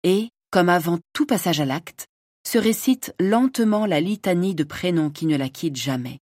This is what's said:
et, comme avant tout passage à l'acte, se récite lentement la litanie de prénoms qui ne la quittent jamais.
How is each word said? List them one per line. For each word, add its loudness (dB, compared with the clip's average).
et, 2
comme 4
avant 2
tout 0
passage 0
à 0
l'acte, -8
se 0
récite 0
lentement 2
la 2
litanie 0
de -2
prénoms -2
qui -8
ne 2
la -2
quittent -6
jamais. -6